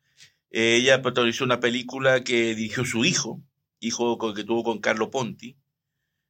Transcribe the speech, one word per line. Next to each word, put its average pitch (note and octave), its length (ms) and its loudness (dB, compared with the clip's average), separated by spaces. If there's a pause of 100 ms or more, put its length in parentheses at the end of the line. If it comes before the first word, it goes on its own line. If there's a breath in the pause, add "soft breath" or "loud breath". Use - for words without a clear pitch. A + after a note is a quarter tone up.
(500 soft breath)
Eh, A#2 280 4
ella B2+ 240 6
protagonizó B2 420 0
una B2 160 2
película B2+ 640 0
que A#2 320 2
dirigió A2+ 300 -4
su A#2 200 0
hijo, - 360 -2 (380)
hijo A#2 380 -2
con, A2 160 -4
que G2+ 100 -8
tuvo A2+ 200 -2
con A2 160 -2
Carlo A2 320 -2
Ponti. A#2 460 -6 (720)